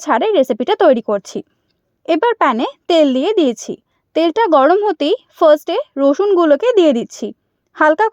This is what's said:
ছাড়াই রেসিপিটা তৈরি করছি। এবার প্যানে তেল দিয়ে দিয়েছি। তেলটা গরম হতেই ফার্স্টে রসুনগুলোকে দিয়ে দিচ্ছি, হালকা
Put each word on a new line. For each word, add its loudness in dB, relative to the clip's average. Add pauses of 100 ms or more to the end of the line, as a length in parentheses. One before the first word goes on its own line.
ছাড়াই -2
রেসিপিটা -2 (100)
তৈরি 2
করছি। -8 (720)
এবার 0 (100)
প্যানে -2 (220)
তেল 4 (100)
দিয়ে -2
দিয়েছি। -4 (420)
তেলটা 0 (120)
গরম 4
হতেই -4 (220)
ফার্স্টে 2 (240)
রসুনগুলোকে 0 (100)
দিয়ে 4
দিচ্ছি, -10 (500)
হালকা 2